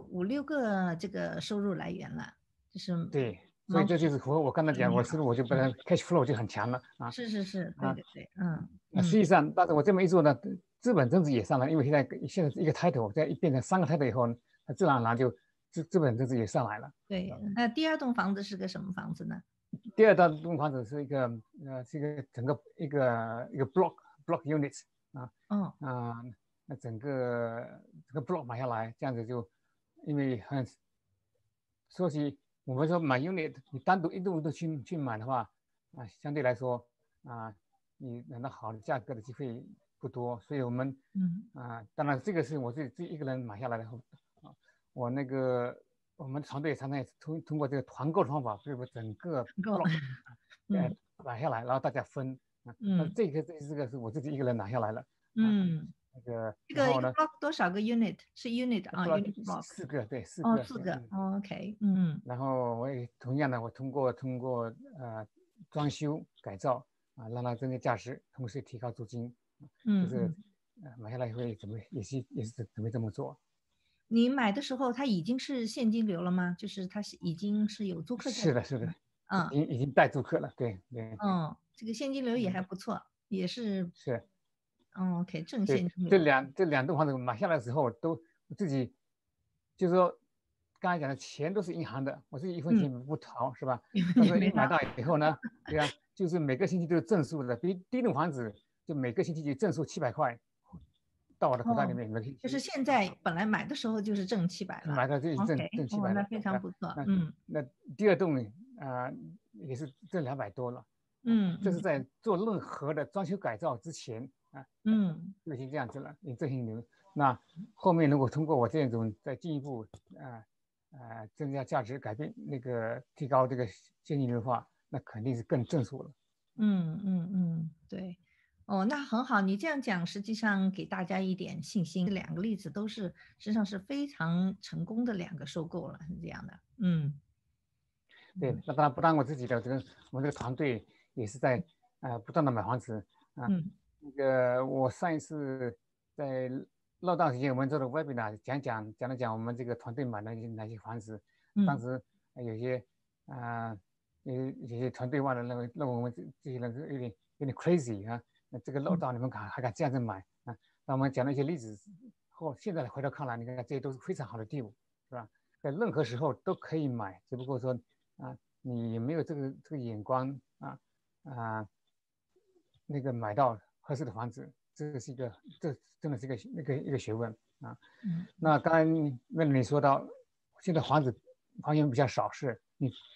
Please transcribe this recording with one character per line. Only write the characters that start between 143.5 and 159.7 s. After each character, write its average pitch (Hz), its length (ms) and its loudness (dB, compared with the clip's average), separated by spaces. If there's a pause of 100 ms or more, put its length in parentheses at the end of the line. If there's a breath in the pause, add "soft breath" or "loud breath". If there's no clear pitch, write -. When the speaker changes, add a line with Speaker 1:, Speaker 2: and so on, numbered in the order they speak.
Speaker 2:
那 139 120 -16
个， 131 540 2
我 135 240 2
上 170 240 -2
一 156 60 0
次 135 580 -6 (380)
在 131 340 -4 (520)
lockdown 165 320 4
时 123 40 -2
间， 135 140 4
我 123 40 4
们 135 140 2
做 151 80 2
的 135 80 2
webinar， 123 580 -2
讲 135 160 -2
讲， 110 360 -4
讲 123 120 -6
了 131 80 -4
讲 120 160 -2
我 110 60 -2
们 117 180 -4
这 127 80 -8
个 120 120 -4
团 117 180 -10
队 135 100 -4
买 113 180 -4
了 110 120 -8
哪 113 80 -10
些， 117 60 -8
哪 110 200 -8
些 113 120 -10
房 113 200 -10
子。 110 220 -12 (320)
Speaker 1:
嗯。 202 140 4
Speaker 2:
当 143 120 2
时 127 220 -6 (320)
有 117 240 -8
些， 123 260 -2 (440)
呃， 117 520 -8 (440)
有， 131 100 -6
有 131 360 -6
些 120 200 -4
团 127 180 -6
队 139 140 0
外 135 140 0
的 120 80 -4
认 123 120 -6
为， 120 200 -6
认 151 120 -2
为 123 60 -2
我 120 80 -2
们 120 100 -4
这， - 120 -12 (180)
这 143 100 -10
些 127 60 -6
人 120 160 -6
是 143 180 -10
有 139 60 -6
点， 123 160 -6 (240)
有 147 80 -4
点 127 100 -4
crazy 123 520 2
啊， 117 140 -6 (280)
那 127 100 -10
这 - 120 -12
个 139 80 -2
lockdown 151 340 0
你 120 40 -4
们 123 100 -2
敢， 113 160 -6
Speaker 1:
嗯。 101 60 -10
Speaker 2:
还 - 100 -10
敢 123 140 -2